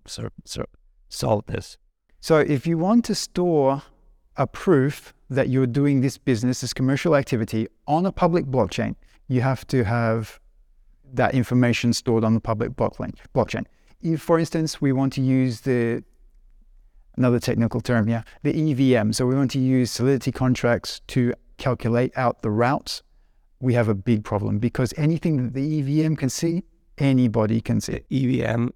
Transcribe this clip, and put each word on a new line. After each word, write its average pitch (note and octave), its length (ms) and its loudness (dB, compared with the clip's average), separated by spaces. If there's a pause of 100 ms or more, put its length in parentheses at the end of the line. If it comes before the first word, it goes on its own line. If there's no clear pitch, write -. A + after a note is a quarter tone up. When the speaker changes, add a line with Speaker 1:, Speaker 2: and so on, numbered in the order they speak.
Speaker 1:
sol-, - 240 -12 (140)
sol-, - 220 -10 (420)
solve A2 380 -2
this? G#2 320 -10 (420)
Speaker 2:
So D#3+ 200 4
if D3 280 0
you E3+ 100 0
want G#3+ 280 2
to G3+ 100 -4
store D3+ 640 0 (540)
a C#3 120 -2
proof - 680 0 (160)
that C3 200 0
you're C3 180 2
doing C#3 340 2
this C3+ 160 -2
business, B2 440 0
this A#2+ 120 -6
commercial C#3 420 2
activity A2+ 520 -2 (200)
on D#3+ 200 0
a F3 40 -2
public E3+ 340 0
blockchain, B2 500 -2 (320)
you B2+ 140 2
have C3+ 260 -2
to B2+ 160 0
have A2+ 560 -2 (760)
that B2 220 0
information A#2+ 580 2
stored A2+ 300 0
on A2+ 100 2
the A2 60 2
public A2+ 320 -4
blockchain, - 420 -4 (220)
blockchain. - 300 0 (360)
If, D#3+ 200 -2
for E3 180 2
instance, D#3+ 420 -4
we C#3+ 100 2
want C3 220 0
to C3+ 80 -4
use C3 400 0
the, A#2+ 420 0 (1120)
another B2 240 2
technical A#2 400 -2
term A2+ 280 0
here, A2+ 160 -4 (200)
the D3 100 0
E D3+ 200 0
V B2+ 220 4
M. G#2+ 180 2
So B2+ 120 0
we B2+ 100 2
want C#3 160 0
to C#3 80 -2
use B2+ 320 2
Solidity C3 400 0
contracts A#2+ 760 -2
to A#2+ 260 0 (240)
calculate A#2+ 580 -2
out B2+ 260 -2
the A2 100 -2
routes A#2+ 520 0 (560)
we B2+ 140 0
have A#2 160 2
a G#2 60 0
big G#2 280 0
problem G#2 360 -2
because A#2+ 380 -2
anything D3+ 460 0
that A#2 100 -6
the C3+ 80 -6
E D3+ 200 -2
V D3 220 0
M D#3 120 0
can C3 140 -2
see, E3+ 340 -2 (340)
anybody A#2 640 2
can A2+ 200 0
see. - 120 -6
Speaker 1:
The - 160 -8
E C3 180 0
V B2 180 0
M, A#2 300 0